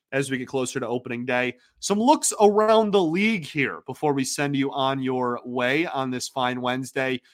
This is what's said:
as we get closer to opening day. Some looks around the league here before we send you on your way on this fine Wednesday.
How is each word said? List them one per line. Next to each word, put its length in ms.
as 180
we 80
get 100
closer 320
to 80
opening 380
day. 320
Some 200
looks 400
around 520
the 120
league 420
here 420
before 260
we 100
send 320
you 160
on 300
your 420
way 440
on 240
this 180
fine 320
Wednesday. 580